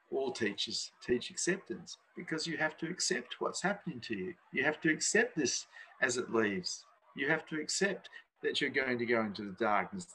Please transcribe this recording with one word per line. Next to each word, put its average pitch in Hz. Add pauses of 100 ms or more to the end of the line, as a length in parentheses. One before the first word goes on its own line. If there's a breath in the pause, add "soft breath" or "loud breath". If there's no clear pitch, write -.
(120)
all 135
teachers 107 (140)
teach 120
acceptance, - (180)
because 160
you 160
have 156
to 160
accept -
what's -
happening 180
to 113
you. 92 (180)
You 131
have 151
to 165
accept 202
this - (360 loud breath)
as 123
it 123
leaves. 104 (300)
You 135
have 160
to 160
accept - (320 loud breath)
that -
you're 143
going 131
to 117
go 117
into 107
the 101
darkness, 98